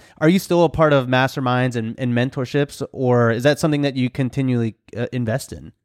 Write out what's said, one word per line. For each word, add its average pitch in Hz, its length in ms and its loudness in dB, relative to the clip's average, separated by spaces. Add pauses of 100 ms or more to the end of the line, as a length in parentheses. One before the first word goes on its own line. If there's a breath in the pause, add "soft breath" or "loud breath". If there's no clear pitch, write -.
(200 soft breath)
are 156 100 4
you 190 80 4
still 175 260 2
a 156 60 4
part 156 240 2
of 127 140 2
masterminds 127 680 0
and, 113 220 -6
and 123 160 -2
mentorships, 135 800 -2
or 120 400 2
is 113 120 -2
that 143 140 4
something 147 240 0
that 139 140 -2
you 127 160 -2
continually, 123 640 -2 (200)
uh, 120 160 -6
invest 123 420 -4
in? 78 180 -18 (140)